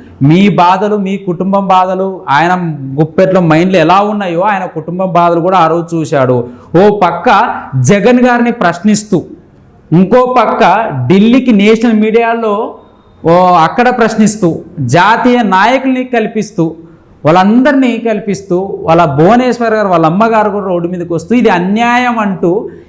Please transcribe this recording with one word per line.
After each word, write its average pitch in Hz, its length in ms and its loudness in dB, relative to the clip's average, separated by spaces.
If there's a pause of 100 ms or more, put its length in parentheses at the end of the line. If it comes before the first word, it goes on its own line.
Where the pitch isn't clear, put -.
(220)
మీ 170 280 4
బాధలు, 185 460 0
మీ 196 220 -4
కుటుంబం 196 500 -4
బాధలు 185 640 0
ఆయన 165 480 -2 (220)
గుప్పెట్లో 185 420 2
మైండ్లో 175 380 2
ఎలా 170 200 2
ఉన్నాయో 202 420 -4
ఆయన 196 240 -2
కుటుంబం 175 480 -8
బాధలు 170 260 2
కూడా 185 180 0
ఆ 165 100 2
రోజు 170 280 -4
చూశాడు. 131 520 -2 (300)
ఓ 202 220 2
పక్క 208 540 0 (260)
జగన్ 202 400 2
గారిని 240 320 2
ప్రశ్నిస్తూ, 202 720 -2 (680)
ఇంకో 240 480 2
పక్క 220 500 0 (180)
ఢిల్లీకి 233 440 2
నేషనల్ 220 480 2
మీడియాలో, 226 760 -2 (500)
ఓ, 160 80 2 (200)
అక్కడ 202 440 0
ప్రశ్నిస్తూ, 214 640 0 (200)
జాతీయ 208 640 2
నాయకుల్ని 254 600 0
కల్పిస్తూ, 214 720 -4 (500)
వాళ్ళందరినీ 233 720 2
కల్పిస్తూ, 202 840 -6
వాళ్ళ 165 240 2
భువనేశ్వర్ 226 680 2
గారు, 214 140 0
వాళ్ళ 170 180 2
అమ్మగారు 214 440 0
కూడా 196 160 -6
రోడ్డు 175 220 -4
మీదకి 175 260 -8
వస్తూ 165 220 -2
ఇది 226 140 2
అన్యాయం 233 720 -2
అంటూ 190 500 -2 (200)